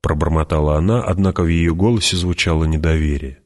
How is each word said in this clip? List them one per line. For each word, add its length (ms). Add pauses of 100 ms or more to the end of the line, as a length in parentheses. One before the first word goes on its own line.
пробормотала 760
она, 260
однако 400
в 60
её 260
голосе 420
звучало 480
недоверие. 800